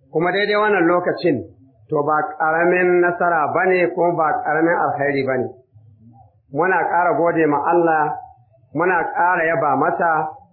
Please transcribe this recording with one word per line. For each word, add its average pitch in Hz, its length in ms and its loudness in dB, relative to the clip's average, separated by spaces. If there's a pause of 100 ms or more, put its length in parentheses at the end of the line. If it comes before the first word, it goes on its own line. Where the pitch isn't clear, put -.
(120)
kuma 165 180 0
daidai 202 260 0
wannan 208 300 2
lokacin, 175 560 0 (480)
to, 151 120 -2
ba 151 140 0 (220)
ƙaramin 175 640 2
nasara 175 500 0
ba 165 140 2
ne, 185 240 2
ko 175 240 0
ba 160 160 0 (140)
ƙaramin 165 340 0
alkhairi 139 480 -2
ba 127 100 0
ne. 120 120 -4 (1040)
Muna 175 340 0
ƙara 170 320 0
gode 165 280 2
ma 147 200 2
Allah, 165 480 2 (580)
muna 180 380 0
ƙara 175 320 0
yaba 160 320 0
masa 170 380 0 (400)